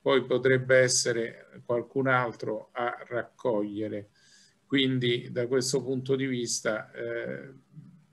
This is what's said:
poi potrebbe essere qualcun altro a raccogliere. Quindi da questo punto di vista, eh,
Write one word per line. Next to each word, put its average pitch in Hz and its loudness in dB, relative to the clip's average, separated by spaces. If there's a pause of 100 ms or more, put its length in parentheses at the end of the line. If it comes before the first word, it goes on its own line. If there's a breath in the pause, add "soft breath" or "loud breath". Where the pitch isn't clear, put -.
poi 135 4
potrebbe 131 4
essere 123 0
qualcun 120 -2
altro 120 -2
a 123 -2
raccogliere. 104 -4 (540 soft breath)
Quindi 127 0
da 120 -2
questo 131 0
punto 131 -2
di 135 0
vista, 120 -4
eh, 117 -8 (600)